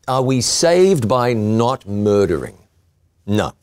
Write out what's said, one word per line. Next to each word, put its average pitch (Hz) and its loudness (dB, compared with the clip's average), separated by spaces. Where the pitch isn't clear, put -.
Are 131 0
we 131 -2
saved 170 2
by 123 0
not 113 -2
murdering? 101 0
No. 104 -2